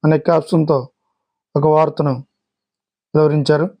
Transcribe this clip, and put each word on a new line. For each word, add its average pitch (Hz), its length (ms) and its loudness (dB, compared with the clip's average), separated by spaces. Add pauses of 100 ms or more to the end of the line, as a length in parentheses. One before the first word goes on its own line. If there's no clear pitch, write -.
అనే 156 120 4
క్యాప్షన్తో 156 720 -2 (640)
ఒక 147 120 0
వార్తను 156 580 0 (920)
వివరించారు. 151 640 0